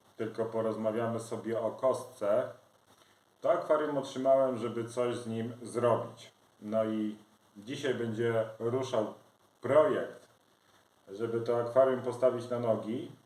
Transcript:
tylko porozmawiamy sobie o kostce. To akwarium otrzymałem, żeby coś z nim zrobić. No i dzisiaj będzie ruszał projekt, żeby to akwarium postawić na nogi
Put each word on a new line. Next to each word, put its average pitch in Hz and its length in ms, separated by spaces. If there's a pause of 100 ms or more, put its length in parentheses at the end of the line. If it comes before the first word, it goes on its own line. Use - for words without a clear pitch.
(160)
tylko - 280
porozmawiamy 110 760
sobie 113 400
o 110 100
kostce. - 800 (920)
To 147 120
akwarium 151 460
otrzymałem, 131 600
żeby 113 260
coś 120 320
z - 100
nim 113 260 (100)
zrobić. 113 720 (280)
No 110 240
i 107 320 (400)
dzisiaj 123 380
będzie 113 540 (100)
ruszał 117 560 (460)
projekt, 127 680 (800)
żeby 113 320
to 120 200
akwarium 127 420
postawić 120 480
na 120 80
nogi 110 540 (140)